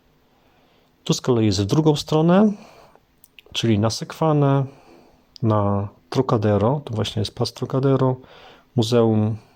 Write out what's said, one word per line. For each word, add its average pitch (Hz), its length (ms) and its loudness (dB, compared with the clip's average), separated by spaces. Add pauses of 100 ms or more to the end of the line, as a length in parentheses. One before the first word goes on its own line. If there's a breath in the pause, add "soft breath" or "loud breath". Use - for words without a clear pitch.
(1040 soft breath)
Tu 165 100 -2
z - 60 -8
kolei 117 260 2
jest 101 160 0
w 98 40 -2
drugą 147 300 2
stronę, 175 560 2 (1000 loud breath)
czyli 113 260 0
na 107 120 0
Sekwanę, 143 760 0 (800 loud breath)
na 104 460 0 (220)
Trocadero, 113 760 0
to 117 100 -10
właśnie 107 260 -6
jest - 140 -6
plac - 180 -6
Trocadero, 131 640 -2 (600 loud breath)
muzeum, 110 600 2 (200 soft breath)